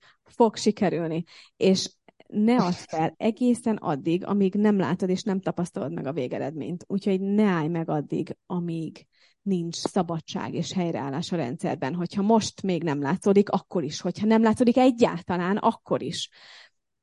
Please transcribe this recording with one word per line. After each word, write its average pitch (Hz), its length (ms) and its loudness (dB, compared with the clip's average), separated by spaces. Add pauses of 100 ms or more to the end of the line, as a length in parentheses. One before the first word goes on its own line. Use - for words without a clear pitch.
(240)
fog - 320 2
sikerülni. 165 680 0 (320)
És 190 340 2 (360)
ne 220 300 2
add 180 160 2
fel - 440 -2
egészen 226 600 0
addig, 165 480 -2
amíg 196 300 0
nem 208 240 4
látod 180 300 0
és 180 140 -2
nem 190 180 -2
tapasztalod 175 520 -6
meg 170 140 -8
a 135 60 -4
végeredményt. 143 760 -6
Úgyhogy 190 340 -2
ne 202 240 2
állj 165 240 2
meg 165 200 -4
addig, 151 480 -4 (100)
amíg 165 600 -6 (360)
nincs 170 340 -2
szabadság - 800 -4
és - 180 -6
helyreállás 160 600 -4
a 175 40 0
rendszerben. 139 580 -4
Hogyha 175 280 -4
most 214 400 2
még 175 200 -2
nem 143 180 -2
látszódik, 196 480 4
akkor - 360 -4
is. 156 160 -8
Hogyha 196 260 -4
nem 220 160 6
látszódik 226 340 4
egyáltalán, 190 800 2
akkor - 460 -2
is. - 280 -8 (720)